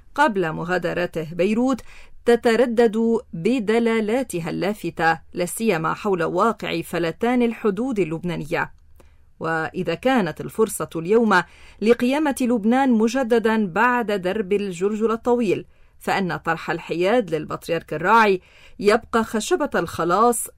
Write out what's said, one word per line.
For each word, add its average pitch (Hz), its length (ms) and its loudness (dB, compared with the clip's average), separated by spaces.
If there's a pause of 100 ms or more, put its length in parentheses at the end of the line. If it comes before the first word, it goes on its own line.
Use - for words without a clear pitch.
(140)
قبل 196 380 2
مغادرته 170 840 -4
بيروت 220 460 0 (440)
تتردد 226 920 4 (140)
بدلالاتها 220 1160 0
اللافتة، 165 680 -2 (120)
لا 175 140 -4
سيما 170 480 0
حول 185 300 -2
واقع 170 580 -2
فلتان 180 600 -2
الحدود 226 560 -2
اللبنانية. 160 840 -4 (600)
وإذا 165 540 -4
كانت 196 460 0
الفرصة 170 560 -2
اليوم 190 460 2 (380)
لقيامة 247 600 2
لبنان 247 500 2
مجدداً 220 760 2
بعد 220 460 0
درب 190 400 -2
الجلجل 202 580 -2
الطويل، 226 560 0 (320)
فإن 175 380 -2
طرح 160 340 -4
الحياد 175 640 0
للبطريرك 156 600 -6
الراعي 196 460 4 (380)
يبقى 220 460 2
خشبة 311 500 -2
الخلاص، 185 720 0 (120)